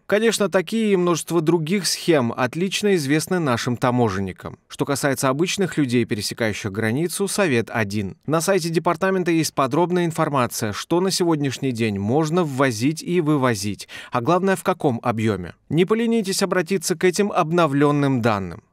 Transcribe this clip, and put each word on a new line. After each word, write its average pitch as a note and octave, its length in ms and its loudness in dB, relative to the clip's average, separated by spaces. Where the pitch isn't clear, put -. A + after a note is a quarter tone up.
Конечно, G#3 440 2
такие G#3 420 0
и F#3+ 60 4
множество F3 420 0
других E3 480 2
схем C3 480 2
отлично F#3 600 0
известны D#3 440 0
нашим D3 380 0
таможенникам. G2+ 800 0
Что - 160 -6
касается C3+ 460 0
обычных F3 480 -2
людей, B2 260 2
пересекающих G#2+ 680 -4
границу, C3 560 -2
совет C3 420 0
один. G#2 540 -4
На D#3+ 160 0
сайте E3+ 280 0
департамента F3 640 0
есть E3 220 0
подробная E3 500 0
информация, C#3+ 680 -2
что - 260 -2
на F#3+ 120 0
сегодняшний D3 600 0
день A2 260 0
можно D3+ 460 2
ввозить C3+ 580 0
и F3 200 0
вывозить, B2+ 640 0
а B2 80 -2
главное, F3+ 380 2
в - 60 -14
каком D#3+ 380 0
объёме. G#2+ 540 -2
Не E3+ 160 2
поленитесь A3 580 0
обратиться F#3 540 -2
к F3 80 0
этим G3+ 260 2
обновлённым D3 880 2
данным. G2 520 -2